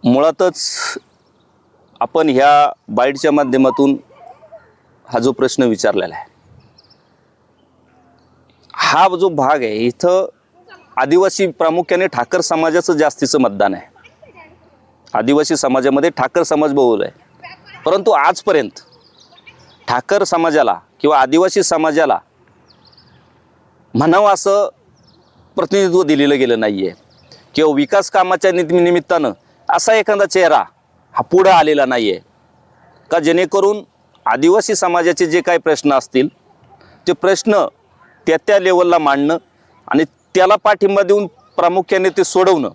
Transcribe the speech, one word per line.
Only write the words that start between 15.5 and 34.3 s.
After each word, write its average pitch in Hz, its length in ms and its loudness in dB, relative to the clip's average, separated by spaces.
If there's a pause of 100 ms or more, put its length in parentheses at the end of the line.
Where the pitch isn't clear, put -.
समाजामध्ये 135 540 0
ठाकर 131 340 -2
समाज 151 300 -2
बहुल 123 300 2
आहे, - 80 -8 (760)
परंतु 190 260 0
आजपर्यंत 156 680 0 (1080)
ठाकर 156 360 -2
समाजाला 156 560 0 (220)
किंवा 151 180 2
आदिवासी 175 440 0
समाजाला 156 560 0 (1700)
म्हणावं 175 400 2
असं 196 360 -2 (840)
प्रतिनिधित्व 185 480 0
दिलेलं 143 340 0
गेलं 120 220 0
नाहीये 98 320 -4 (640)
किंवा 151 200 2
विकास - 340 -2
कामाच्या 185 420 0
नित-, 175 280 0
निमित्तानं 170 520 0 (380)
असा 175 240 0
एखादा 208 320 0
चेहरा 165 380 2 (500)
हा - 80 -4
पुढं 185 300 2
आलेला 151 340 4
नाहीये 113 340 -2 (920)
का 165 80 0
जेणेकरून 185 640 0 (420)
आदिवासी 170 500 0